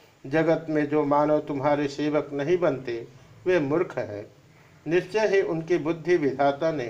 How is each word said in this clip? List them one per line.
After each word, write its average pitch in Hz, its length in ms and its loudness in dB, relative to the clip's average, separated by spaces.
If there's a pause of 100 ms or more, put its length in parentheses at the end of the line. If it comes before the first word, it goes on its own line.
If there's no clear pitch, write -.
(260)
जगत 156 440 2
में 151 200 0
जो 151 140 2
मानव 147 360 4
तुम्हारे 147 480 0
सेवक 147 460 -2
नहीं 143 240 0
बनते, 127 500 -2 (380)
वे 180 140 4
मूर्ख 156 380 -2
हैं। 104 280 -8 (600)
निश्चय 180 400 0
ही 196 140 4
उनकी 170 360 0
बुद्धि 165 400 0
विधाता 139 540 2
ने 147 180 -4